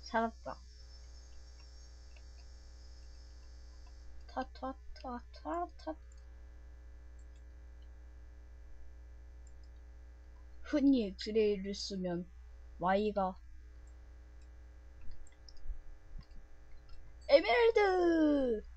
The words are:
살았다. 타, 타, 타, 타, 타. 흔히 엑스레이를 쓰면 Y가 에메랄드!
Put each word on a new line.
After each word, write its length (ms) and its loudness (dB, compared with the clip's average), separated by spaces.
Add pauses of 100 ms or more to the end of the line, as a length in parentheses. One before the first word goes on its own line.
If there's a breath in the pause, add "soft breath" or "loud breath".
살았다. 560 0 (3750)
타, 260 -4
타, 220 -6 (180)
타, 300 -6 (100)
타, 340 -2 (120)
타. 160 -4 (4000)
흔히 460 6
엑스레이를 680 4
쓰면 520 0 (520)
Y가 600 4 (4000)
에메랄드! 1300 8 (140)